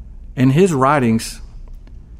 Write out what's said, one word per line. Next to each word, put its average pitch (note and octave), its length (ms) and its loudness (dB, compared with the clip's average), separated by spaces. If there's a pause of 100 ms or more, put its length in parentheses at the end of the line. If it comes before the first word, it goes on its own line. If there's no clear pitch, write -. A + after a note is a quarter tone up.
(340)
In C3 180 2
his F3 220 4
writings, B2+ 680 0 (800)